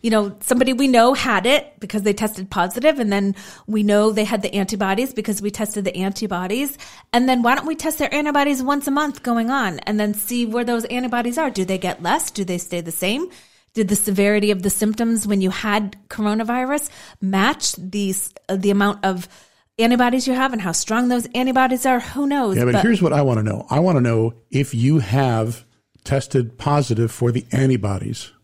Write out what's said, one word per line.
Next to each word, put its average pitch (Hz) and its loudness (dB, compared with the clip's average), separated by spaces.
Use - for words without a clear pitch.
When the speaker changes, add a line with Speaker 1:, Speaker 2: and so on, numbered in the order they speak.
Speaker 1:
you 233 0
know, 208 0
somebody 254 2
we 269 2
know 247 6
had 226 0
it 277 2
because 208 -6
they 202 2
tested 208 -4
positive, 240 2
and 220 0
then 196 2
we 214 0
know 208 4
they 208 0
had 208 -2
the - -4
antibodies 202 -2
because 214 -4
we 202 -4
tested 202 -6
the - -4
antibodies. 196 -4
And 240 4
then 254 4
why 240 4
don't 285 -2
we 320 -2
test 311 -4
their 277 -2
antibodies 285 2
once 277 -2
a 285 -2
month 285 -2
going 233 0
on 233 -2
and 214 -2
then 208 0
see 240 -2
where 233 -2
those 240 -2
antibodies 240 -4
are? 311 0
Do 196 -2
they 190 -2
get 180 -6
less? 190 0
Do 202 -6
they 180 -4
stay 175 -6
the 170 -8
same? 247 -2
Did 214 0
the 202 2
severity 208 2
of 190 -2
the 196 0
symptoms 220 0
when 202 2
you 185 2
had 208 -2
coronavirus 240 -2
match 196 0
the 190 -4
s-, - -6
the 196 0
amount 202 2
of 185 -2
antibodies 247 2
you 254 0
have 262 0
and 226 -4
how 180 -4
strong 233 0
those 240 0
antibodies 254 2
are? 254 4
Who 285 -4
knows? 262 0
Speaker 2:
Yeah, 120 2
but 123 4
Speaker 1:
But 208 4
Speaker 2:
here's 220 2
what 151 2
I 143 4
wanna 117 2
know. 104 -4
I 143 2
wanna 165 4
know 117 2
if 135 -2
you 135 4
have 117 0
tested 131 -2
positive 120 0
for 120 0
the 117 -2
antibodies 110 -2